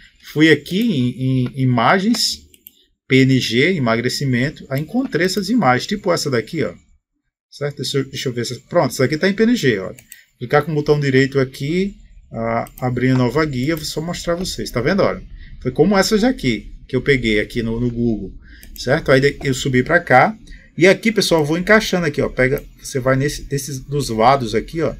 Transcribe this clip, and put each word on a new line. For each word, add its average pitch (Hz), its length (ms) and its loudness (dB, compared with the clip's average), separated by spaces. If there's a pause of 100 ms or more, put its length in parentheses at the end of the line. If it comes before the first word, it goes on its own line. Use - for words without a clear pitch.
(320)
Fui 156 160 4
aqui 160 320 2
em, 131 680 0
em 135 120 -8
imagens, 139 760 2 (720)
P 131 140 6
N 131 180 4
G, 120 340 2
emagrecimento. 123 920 -2
Aí 135 120 -4
encontrei 175 460 -2
essas 190 240 -4
imagens, 131 380 2
tipo 175 240 -2
essa 156 180 -2
daqui, 131 320 -2
ó. 95 100 -4 (760)
Certo? 139 280 -10
Deixa 139 220 -4
eu, 135 60 -2
deixa 135 240 -8
eu 127 60 -2
ver. 120 80 -4
Essa, 113 260 -8
pronto, 156 220 2
essa 131 140 0
aqui 139 120 0
tá 156 100 -2
em 196 60 2
P 214 120 0
N 240 120 4
G, 123 220 0
olha. 92 180 -10 (420)
Clicar 135 260 2
com 165 80 -6
o - 20 -2
botão 147 260 2
direito 135 380 2
aqui, 156 560 -2 (360)
ah, 117 380 -4 (120)
abrir 127 300 0
a 131 60 4
nova 127 300 2
guia, 139 300 -2
vou 156 80 -10
só - 180 -6
mostrar 170 320 -4
a - 20 -2
vocês. 175 340 -8
Tá 117 120 -2
vendo, 175 200 0
olha? 92 200 -2 (400)
Foi 131 80 -4
como 170 260 2
essas 196 260 2
daqui 139 520 -2 (120)
que - 100 -4
eu 127 40 0
peguei 120 400 2
aqui 107 220 -4
no, 113 180 -4
no 123 100 0
Google, 113 440 -2 (420)
certo? 147 360 0
Aí 135 80 6
de-, 139 240 2
eu 135 100 0
subi 127 280 0
pra 160 180 2
cá. 156 360 4 (400)
E 160 100 4
aqui, 190 240 4
pessoal, 175 300 2
eu 147 60 0
vou 160 100 0
encaixando 190 480 2
aqui, 151 160 -2
ó. 120 80 0
Pega, 131 340 0 (200)
você - 180 -6
vai 131 160 2
nesse, 143 340 -2
nesses, 139 280 -6
dos 135 320 -6
lados 113 440 2
aqui, 156 280 -4
ó. 135 180 -2